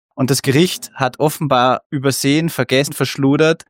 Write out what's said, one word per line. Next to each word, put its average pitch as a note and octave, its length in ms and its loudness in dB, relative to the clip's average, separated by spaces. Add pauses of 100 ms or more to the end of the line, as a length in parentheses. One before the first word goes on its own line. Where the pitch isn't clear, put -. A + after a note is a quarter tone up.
(140)
Und B2+ 160 0
das C#3 120 0
Gericht D3 520 0
hat C3 280 -4
offenbar C3 680 0
übersehen, C#3 600 0
vergessen, C3+ 420 0
verschludert, D3 800 0